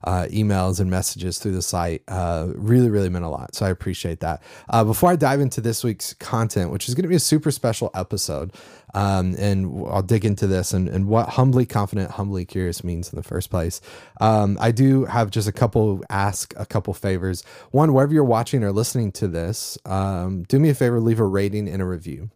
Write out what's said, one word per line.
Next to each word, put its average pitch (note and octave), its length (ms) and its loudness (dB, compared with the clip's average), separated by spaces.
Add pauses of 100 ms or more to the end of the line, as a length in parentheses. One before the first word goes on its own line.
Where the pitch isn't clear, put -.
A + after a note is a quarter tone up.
uh, F2+ 280 -2
emails F#2+ 480 0
and F#2 100 0
messages F#2 500 -4
through G2+ 120 -4
the F#2 100 -4
site, E2+ 460 -4
uh, F2 480 -4
really, A#2+ 340 4
really G2+ 200 2
meant F2 160 -4
a E2 40 -6
lot. B1+ 240 -10
So - 120 -2
I F#2+ 40 2
appreciate F2 520 -4
that. E2 200 -4 (280)
Uh, A2+ 160 4
before A2+ 260 4
I F3+ 60 2
dive C#3+ 240 2
into C3 180 -2
this A2+ 240 -4
week's A2+ 300 -4
content, A2 580 -2
which - 160 -6
is A#2+ 80 -2
gonna E3+ 140 -2
be F3+ 60 2
a D#3+ 40 6
super D3+ 320 2
special A#2 420 -2
episode, F2+ 600 -6 (400)
um, F#2+ 440 2
and G2 280 0
w-, D#2 220 -6
I'll E2+ 140 0
dig F#2+ 220 2
into G#2 240 0
this F#2 260 0
and, F#2 140 2
and F#2+ 200 0
what A2 220 2
humbly B2+ 360 4
confident, G2+ 460 -2
humbly G2 340 -4
curious F2+ 400 -4
means F2 260 -6
in - 60 -10
the E2+ 60 -8
first - 260 -6
place. F2 320 -4 (400)
Um, G#2+ 400 4
I A2+ 100 4
do C3+ 340 4
have A#2 240 0
just G2+ 180 -2
a G#2+ 40 -2
couple, G#2+ 580 2
ask G2 460 -2
a G#2 100 -8
couple G2+ 280 -4
favors. F#2 500 -4 (280)
One, D3+ 200 4
wherever C#3 220 4
you're D#3 100 6
watching A#2 400 2
or G2+ 80 0
listening A2 420 0
to - 140 -4
this, E2+ 560 -6
um, F#2+ 600 -2
do C3+ 140 2
me D#3 120 6
a C#3+ 40 2
favor, A#2+ 280 2
leave A2+ 180 2
a A2 60 4
rating G2+ 420 0
and F#2+ 140 -4
a F#2 40 -2
review. E2+ 500 -8